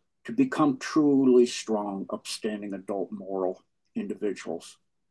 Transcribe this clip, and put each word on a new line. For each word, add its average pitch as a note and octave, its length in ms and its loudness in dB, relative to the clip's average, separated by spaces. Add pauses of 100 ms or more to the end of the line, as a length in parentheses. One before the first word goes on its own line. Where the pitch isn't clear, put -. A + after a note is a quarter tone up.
(260)
to A#2+ 80 -10
become C3+ 440 2
truly C3+ 680 6
strong, G#2 640 -4
upstanding, G#2 640 -8
adult, G2 380 -6
moral F#2+ 520 -4 (320)
individuals, G2+ 840 -8 (340)